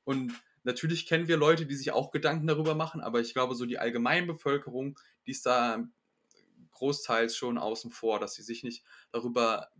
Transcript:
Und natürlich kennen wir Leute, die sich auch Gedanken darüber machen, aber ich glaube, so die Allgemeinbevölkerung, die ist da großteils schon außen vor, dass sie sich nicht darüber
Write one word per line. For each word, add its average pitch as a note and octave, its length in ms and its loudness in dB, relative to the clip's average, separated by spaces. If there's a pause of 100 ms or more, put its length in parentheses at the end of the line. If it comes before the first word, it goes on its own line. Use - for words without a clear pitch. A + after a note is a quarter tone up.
Und C3 280 -2 (320)
natürlich D#3 420 -2
kennen E3 220 0
wir E3 80 4
Leute, D#3 300 6
die C#3 100 -6
sich C3+ 160 -4
auch C#3 180 0
Gedanken D3+ 360 0
darüber D#3 280 2
machen, D#3+ 260 -4
aber A#2+ 200 0
ich A#2 140 -4
glaube, B2+ 200 0
so A#2+ 120 -4
die A#2+ 120 -4
Allgemeinbevölkerung, C#3 1200 -2 (280)
die C3 60 -8
ist - 140 -4
da A#2+ 380 2 (880)
großteils A#2 640 0
schon A#2+ 220 -2
außen A2+ 340 -4
vor, G#2+ 280 0
dass G#2 140 -6
sie - 80 -16
sich A#2 220 -10
nicht A#2 200 -10 (280)
darüber A#2 560 0 (120)